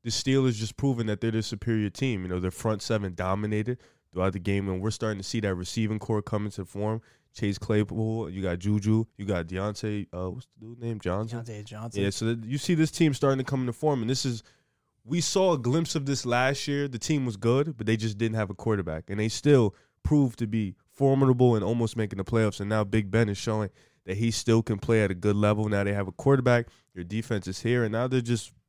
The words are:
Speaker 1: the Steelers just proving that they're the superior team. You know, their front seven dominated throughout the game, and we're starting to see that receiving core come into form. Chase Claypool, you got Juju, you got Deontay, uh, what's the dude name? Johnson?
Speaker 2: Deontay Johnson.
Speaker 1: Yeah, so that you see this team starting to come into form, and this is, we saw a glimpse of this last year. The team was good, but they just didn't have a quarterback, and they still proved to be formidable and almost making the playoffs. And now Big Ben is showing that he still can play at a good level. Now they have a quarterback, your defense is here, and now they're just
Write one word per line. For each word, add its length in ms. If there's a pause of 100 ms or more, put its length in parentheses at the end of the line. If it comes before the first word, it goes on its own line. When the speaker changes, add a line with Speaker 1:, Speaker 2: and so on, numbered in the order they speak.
Speaker 1:
the 60
Steelers 440
just 220
proving 300
that 140
they're 120
the 100
superior 480
team. 320
You 60
know, 100
their 140
front 300
seven 340
dominated 640 (340)
throughout 220
the 40
game, 300
and 120
we're 120
starting 260
to 60
see 160
that 160
receiving 420
core 240
come 220
into 200
form. 380 (300)
Chase 260
Claypool, 720
you 120
got 160
Juju, 460 (120)
you 80
got 220
Deontay, 680
uh, 180
what's 160
the 200
dude 140
name? 180
Johnson? 460
Speaker 2:
Deontay 200
Johnson. 380
Speaker 1:
Yeah, 80
so 140
that 200
you 140
see 160
this 160
team 240
starting 240
to 100
come 120
into 120
form, 280
and 100
this 160
is, 160 (600)
we 160
saw 320
a 60
glimpse 360
of 120
this 200
last 400
year. 220
The 100
team 260
was 120
good, 400
but 100
they 100
just 220
didn't 160
have 160
a 40
quarterback, 560
and 100
they 80
still 480 (260)
proved 380
to 80
be 260 (180)
formidable 640
and 100
almost 320
making 200
the 80
playoffs. 340
And 100
now 140
Big 300
Ben 160
is 100
showing 320 (360)
that 100
he 160
still 280
can 200
play 240
at 80
a 20
good 220
level. 320
Now 160
they 100
have 140
a 40
quarterback, 540 (280)
your 100
defense 420
is 140
here, 240
and 80
now 160
they're 140
just 280 (180)